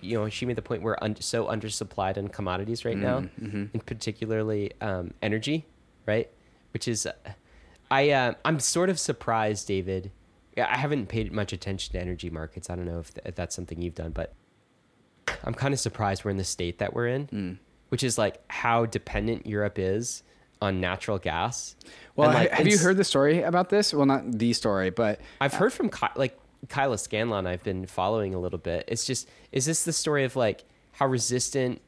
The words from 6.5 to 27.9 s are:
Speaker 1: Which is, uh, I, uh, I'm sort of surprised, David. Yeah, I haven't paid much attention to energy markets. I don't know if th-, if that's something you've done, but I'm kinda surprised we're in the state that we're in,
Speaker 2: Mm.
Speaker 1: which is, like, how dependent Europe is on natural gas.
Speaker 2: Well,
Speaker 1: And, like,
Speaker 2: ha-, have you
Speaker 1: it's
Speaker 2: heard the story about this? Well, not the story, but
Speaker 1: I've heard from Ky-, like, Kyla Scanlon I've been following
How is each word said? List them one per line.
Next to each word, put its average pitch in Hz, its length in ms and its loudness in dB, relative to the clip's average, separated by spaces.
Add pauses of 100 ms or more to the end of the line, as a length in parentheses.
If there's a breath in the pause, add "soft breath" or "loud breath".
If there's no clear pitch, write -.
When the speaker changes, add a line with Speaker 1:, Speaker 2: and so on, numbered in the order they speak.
Speaker 1:
Which - 140 -6
is, 113 200 -2
uh, - 60 -6 (800 soft breath)
I, 139 200 6
uh, 127 240 4 (100)
I'm 156 160 2
sort 180 300 2
of 175 100 0
surprised, 110 680 0
David. 95 420 -2 (460)
Yeah, 117 140 0
I 120 60 0
haven't 139 300 0
paid 110 260 -4
much 101 200 -2
attention 95 420 -6
to 92 60 -2
energy 90 300 -6
markets. 80 400 -10
I 87 60 -4
don't 90 100 -6
know 85 140 -4
if - 140 -14
th-, - 120 -12
if 92 80 -10
that's 87 200 -6
something 85 280 -10
you've 85 120 -4
done, 82 180 -6
but 82 220 -6 (1080)
I'm 117 100 -2
kinda 139 220 0
surprised 101 480 -2
we're 104 60 0
in 98 60 0
the 95 80 -2
state 87 340 -4
that 101 160 -2
we're 120 140 0
in, 135 200 -2
Speaker 2:
Mm. 95 300 -6 (300)
Speaker 1:
which 127 140 -2
is, 123 160 0
like, 107 300 0
how 117 380 2
dependent 110 600 -4
Europe 104 320 -2
is 101 440 -2 (400 soft breath)
on 98 180 0
natural 95 380 0
gas. 90 580 -4 (400 loud breath)
Speaker 2:
Well, 151 140 8
Speaker 1:
And, 127 80 6
like, 113 120 6
Speaker 2:
ha-, - 60 0
have 151 100 6
you 208 80 8
Speaker 1:
it's 180 80 6
Speaker 2:
heard 185 140 6
the 190 80 6
story 147 380 4
about 180 260 2
this? 208 240 4
Well, 143 140 6
not 127 320 2
the 117 160 4
story, 95 340 2
but 104 320 0 (200 loud breath)
Speaker 1:
I've 139 120 2
heard 233 200 2
from - 180 -2
Ky-, - 160 -2 (100)
like, 131 220 -2 (320)
Kyla 135 260 0
Scanlon 107 500 0
I've 90 160 -4
been 92 240 -4
following 98 480 0